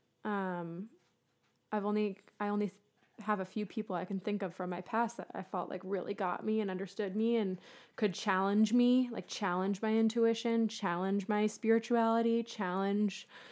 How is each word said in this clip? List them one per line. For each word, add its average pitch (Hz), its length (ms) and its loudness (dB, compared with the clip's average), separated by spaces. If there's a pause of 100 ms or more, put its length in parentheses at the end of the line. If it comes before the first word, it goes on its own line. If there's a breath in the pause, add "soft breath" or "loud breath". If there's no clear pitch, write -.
(240)
Um, 185 600 -4 (840)
I've 208 140 -2
only, 208 320 0 (240)
I 208 80 -2
only 208 200 0
th-, - 60 -14 (520)
have 208 140 0
a 190 40 -2
few 208 220 -4
people 214 280 -6
I 175 120 -4
can 196 120 -4
think 208 240 -2
of 175 120 -6
from 180 160 -4
my 180 100 -4
past 226 380 -2
that 190 160 -10
I - 80 -6
felt 180 260 -6
like 185 160 -6
really 190 300 -4
got 185 280 -4
me 214 200 0
and 196 80 -2
understood 185 440 -4
me 226 220 2
and 190 220 0 (380 loud breath)
could 202 180 0
challenge 202 580 2
me, 247 400 4
like, 185 160 -8
challenge 190 540 -2
my 220 120 2
intuition, 226 760 2
challenge 190 600 0
my 208 180 2
spirituality, 226 960 2
challenge, 196 840 0 (240 loud breath)